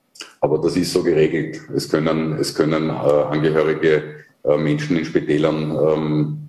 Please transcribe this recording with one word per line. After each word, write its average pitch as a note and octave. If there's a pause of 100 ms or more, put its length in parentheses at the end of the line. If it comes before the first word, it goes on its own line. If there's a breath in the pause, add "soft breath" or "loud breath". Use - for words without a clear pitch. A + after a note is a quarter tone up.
(420 loud breath)
Aber D2
das E2
ist F2
so F2+
geregelt. D#2 (140)
Es -
können, D#2+
es D2+
können, D#2+
äh, D2+
Angehörige, D2+ (420 loud breath)
äh, D2
Menschen D#2
in D#2+
Spitälern, D#2
ähm, D2+ (100)